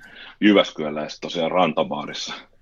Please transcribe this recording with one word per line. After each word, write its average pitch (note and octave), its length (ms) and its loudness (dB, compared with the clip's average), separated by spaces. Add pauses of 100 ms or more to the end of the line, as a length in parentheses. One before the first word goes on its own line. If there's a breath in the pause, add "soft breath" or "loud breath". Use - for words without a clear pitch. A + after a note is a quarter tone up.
(420 loud breath)
jyväskyläläiset D2+ 800 2
tosiaan E2 300 -4
rantabaarissa D#2 840 -2 (280)